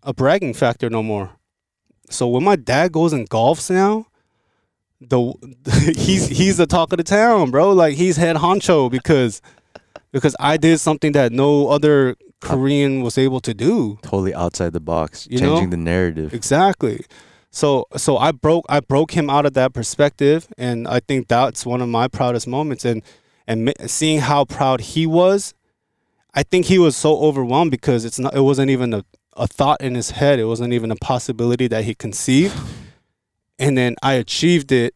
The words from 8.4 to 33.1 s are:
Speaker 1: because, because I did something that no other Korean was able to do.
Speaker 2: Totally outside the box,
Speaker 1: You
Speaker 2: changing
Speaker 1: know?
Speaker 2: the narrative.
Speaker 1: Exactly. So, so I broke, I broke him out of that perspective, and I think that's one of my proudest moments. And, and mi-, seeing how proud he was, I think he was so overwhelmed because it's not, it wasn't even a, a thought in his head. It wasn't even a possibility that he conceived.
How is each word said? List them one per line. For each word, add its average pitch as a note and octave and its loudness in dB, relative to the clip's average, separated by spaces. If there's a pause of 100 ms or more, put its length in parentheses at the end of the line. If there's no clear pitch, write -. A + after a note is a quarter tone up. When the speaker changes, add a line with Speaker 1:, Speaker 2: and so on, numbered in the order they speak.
Speaker 1:
because, B2+ 0 (720)
because C3+ -2
I D#3 0
did D#3+ 4
something D#3 0
that C3 4
no C#3+ 2
other C#3+ 2 (260)
Korean C#3 0
was A#2+ -4
able C3 0
to B2 -6
do. A2+ -2
Speaker 2:
Totally F#2+ -2
outside F2 -4
the E2+ -4
box, D#2+ -6
Speaker 1:
You B2 -4
Speaker 2:
changing D3 0
Speaker 1:
know? F2+ -4
Speaker 2:
the F2 -4
narrative. E2 -2
Speaker 1:
Exactly. C3+ -2 (460)
So, C#3+ 0 (120)
so C3 0
I C#3+ 2
broke, D#3 0
I D3 0
broke C#3 0
him D3 -2
out D3 2
of C3+ 0
that B2+ 0
perspective, C#3+ 0 (100)
and A#2+ -6
I B2 -2
think C3 -4
that's A#2+ 0
one B2 -4
of A#2+ -4
my A#2 0
proudest B2 -4
moments. C3+ -6
And, A2+ -2 (460)
and A2+ -2
mi-, C3+ 0 (120)
seeing D#3 -2
how C#3+ 0
proud C3 -2
he - -4
was, F3+ 2 (800)
I A#2 -2
think F3+ 0
he F#3 4
was D#3+ 4
so D#3 2
overwhelmed C#3 0
because A#2 -2
it's A2+ -8
not, C3 -4
it C3+ 2
wasn't C3+ 2
even B2 -2
a, G2+ -4 (320)
a - -4
thought C#3+ 0
in B2+ -4
his A#2+ -6
head. C#3+ 2
It A2+ 0
wasn't A#2 -4
even A2+ -2
a G#2+ -4
possibility A#2+ -2
that G#2+ -4
he A2 -6
conceived. C3 0 (1040)